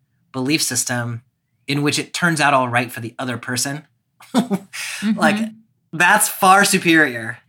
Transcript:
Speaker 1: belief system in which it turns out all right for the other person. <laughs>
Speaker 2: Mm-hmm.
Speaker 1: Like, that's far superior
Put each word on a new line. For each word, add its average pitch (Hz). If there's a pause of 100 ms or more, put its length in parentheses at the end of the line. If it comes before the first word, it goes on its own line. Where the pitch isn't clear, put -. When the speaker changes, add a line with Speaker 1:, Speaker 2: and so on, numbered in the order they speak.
(300)
Speaker 1:
belief 135
system 120 (440)
in 143
which 147
it 143
turns 165
out 143
all 127
right 120
for 127
the 113
other 127
person. 139 (480)
<laughs> -
Speaker 2:
Mm-hmm. -
Speaker 1:
Like, 175 (580)
that's 180
far 196
superior 151 (100)